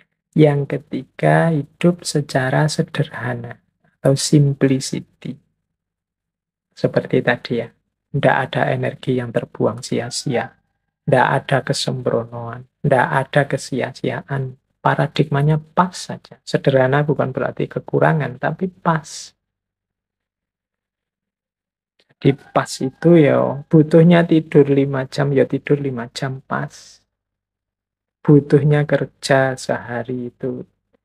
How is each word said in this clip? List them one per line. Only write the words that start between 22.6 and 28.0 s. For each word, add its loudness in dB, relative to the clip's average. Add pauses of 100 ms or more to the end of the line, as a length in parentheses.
itu 4
ya, 2
butuhnya 6
tidur 4
lima 0
jam, -2
ya 4
tidur -2
lima -6
jam -8
pas. -10 (1200)